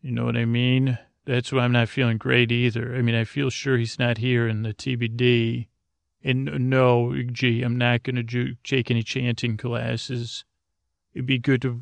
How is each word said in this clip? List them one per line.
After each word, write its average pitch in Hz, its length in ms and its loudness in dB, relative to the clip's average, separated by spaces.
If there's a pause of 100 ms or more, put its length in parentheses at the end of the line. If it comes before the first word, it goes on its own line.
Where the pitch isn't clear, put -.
You 131 120 -8
know 120 120 -2
what 117 120 -2
I 117 80 0
mean? 127 540 2 (260)
That's 127 280 -2
why 131 80 2
I'm 123 120 2
not 117 160 4
feeling 117 300 0
great 123 320 2
either. 120 460 0
I 127 60 0
mean, 117 120 2
I 113 100 2
feel 139 260 -4
sure 135 260 0
he's 117 220 -2
not 120 200 0
here 117 300 2
in 110 140 -2
the 110 100 -4
T 131 240 -4
B 120 120 -2
D. 117 600 2 (560)
And 135 240 0
n-, 135 200 -2
no, 127 460 4 (180)
gee, 120 300 0
I'm 120 140 0
not 120 280 2
gonna 123 180 -2
ju-, 120 320 -2 (100)
take 131 260 -2
any 117 120 2
chanting 120 540 -2
classes. 117 880 -6 (680)
It'd 123 120 -6
be 131 120 0
good 127 240 2
to 123 200 -4